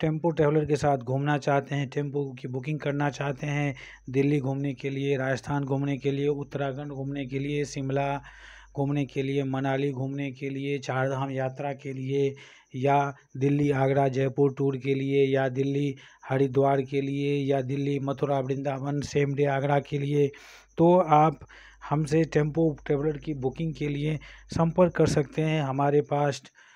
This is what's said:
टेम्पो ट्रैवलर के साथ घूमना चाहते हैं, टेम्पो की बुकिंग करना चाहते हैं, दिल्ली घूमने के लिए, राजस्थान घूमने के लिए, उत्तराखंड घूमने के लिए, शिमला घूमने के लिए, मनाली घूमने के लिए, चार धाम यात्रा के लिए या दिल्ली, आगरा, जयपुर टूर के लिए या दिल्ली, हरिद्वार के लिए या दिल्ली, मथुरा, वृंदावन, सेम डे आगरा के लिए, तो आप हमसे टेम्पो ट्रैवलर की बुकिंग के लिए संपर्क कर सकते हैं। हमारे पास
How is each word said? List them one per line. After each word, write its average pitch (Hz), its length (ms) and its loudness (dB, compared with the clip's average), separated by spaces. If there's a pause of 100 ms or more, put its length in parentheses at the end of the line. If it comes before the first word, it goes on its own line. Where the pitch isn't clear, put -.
टेम्पो 156 300 0
ट्रैवलर 151 340 2
के 147 120 0
साथ 139 220 2
घूमना 139 400 0
चाहते 139 360 0
हैं, 139 140 -4
टेम्पो 143 520 -6
की 143 80 -10
बुकिंग 135 320 -6
करना 143 300 -2
चाहते 143 360 -6
हैं, 143 280 -2 (360)
दिल्ली 139 300 2
घूमने 135 340 -2
के 135 160 -8
लिए, 139 260 0
राजस्थान 135 480 -2
घूमने 139 340 -2
के 135 120 -2
लिए, 139 180 0
उत्तराखंड 143 640 -4
घूमने 135 340 -8
के 131 120 -6
लिए, 143 260 -2
शिमला 139 560 -2 (560)
घूमने 143 300 0
के 139 160 -4
लिए, 139 220 0
मनाली 135 460 0
घूमने 135 420 -6
के 135 180 -8
लिए, 139 280 -4
चार 131 320 -2
धाम 139 200 -4
यात्रा 131 420 -4
के 139 200 -10
लिए 135 420 0 (400)
या 139 400 2 (220)
दिल्ली, 143 340 2
आगरा, 135 380 4
जयपुर 135 500 2
टूर 139 180 0
के 135 180 -2
लिए 139 300 2
या 135 240 2
दिल्ली, 135 480 0 (320)
हरिद्वार 139 540 4
के 139 180 -4
लिए 143 440 -2
या 139 160 2
दिल्ली, 139 380 -2
मथुरा, 139 420 0
वृंदावन, 139 600 -2
सेम 143 340 0
डे 143 100 2
आगरा 139 360 2
के 143 180 -4
लिए, 143 320 2 (480)
तो 175 200 8
आप 156 420 4 (480)
हमसे 156 360 2
टेम्पो 156 520 2 (100)
ट्रैवलर 147 300 0
की 143 180 -6
बुकिंग 135 400 -4
के 147 140 -4
लिए 147 300 -2 (320)
संपर्क 165 420 4
कर 160 140 4
सकते 156 360 0
हैं। 156 200 0
हमारे 139 380 2
पास 143 420 0 (340)